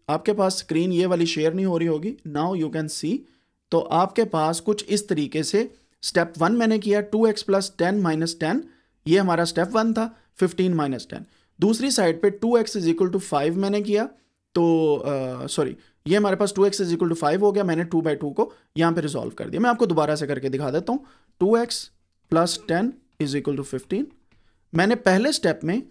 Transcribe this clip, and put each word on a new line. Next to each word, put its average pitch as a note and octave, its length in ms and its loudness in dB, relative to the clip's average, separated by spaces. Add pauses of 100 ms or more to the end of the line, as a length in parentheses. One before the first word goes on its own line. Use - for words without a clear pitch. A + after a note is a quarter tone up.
आपके D#3+ 240 -2
पास F#3+ 260 0
स्क्रीन E3+ 340 0
ये F3+ 140 2
वाली F3 200 2
शेयर D#3+ 280 0
नहीं F#3+ 120 0
हो F3 120 0
रही E3+ 100 0
होगी। E3 280 -4 (120)
Now D3 280 -2
you D#3 140 -2
can D#3 180 -4
see। E3 300 -4 (520)
तो E3 80 2
आपके F#3 460 0
पास E3 360 -2
कुछ G#3 240 -2
इस G3+ 240 -2
तरीके D#3 340 -2
से A3 320 -2 (280)
स्टेप E3+ 360 0
वन E3+ 140 2
मैंने A3 260 2
किया, G3+ 220 2
टू G#3 260 2
एक्स G#3+ 160 0
प्लस G3 360 0
टेन F#3+ 220 2
माइनस E3 400 0
टेन, D#3 240 -2 (420)
ये E3 120 4
हमारा F3 260 2
स्टेप E3+ 240 -2
वन A3 240 0
था, A3+ 240 -4 (200)
फ़िफ़्टीन F#3 380 0
माइनस C#3 360 -4
टेन। - 160 -12 (340)
दूसरी A3+ 300 2
साइड E3 320 0
पे G3+ 80 4
टू A3+ 260 0
एक्स A3 200 0
is F#3 80 -2
equal E3+ 280 0
to F#3+ 80 0
five D#3+ 360 -2
मैंने G3+ 260 -2
किया, G3+ 220 0 (500)
तो, D#3+ 420 2
अ, C3 500 -6
सॉरी, C#3 300 -4 (300)
ये E3+ 100 4
हमारे G3+ 200 2
पास G3 180 0
टू G3 120 4
एक्स G3 160 0
is F3+ 60 -2
equal E3+ 240 0
to E3 60 -4
five D#3 220 0
हो G3+ 120 4
गया, G3+ 120 0
मैंने E3+ 200 0
टू E3+ 160 -2
by D#3+ 200 0
टू D3 100 -6
को G#3+ 220 -2 (240)
यहाँ E3 160 4
पे E3+ 80 -2
रिजॉल्व C3+ 300 -6
कर A2+ 180 -10
दिया। B2 120 -4
मैं A3 100 2
आपको A3+ 160 2
दोबारा D#3 280 2
से D3+ 120 -4
करके C3+ 220 -4
दिखा C3+ 220 -2
देता E3+ 220 -2
हूँ। C#4 140 -4 (340)
टू G#3 160 4
एक्स - 340 -4 (400)
प्लस E3+ 380 2
टेन F#3+ 240 0 (300)
is C#3 120 -4
equal C#3 260 -4
to C3+ 140 -8
fifteen। F#3+ 300 -4 (680)
मैंने F#3+ 200 4
पहले G3+ 380 2
स्टेप E3 320 0
में, F#3+ 260 -2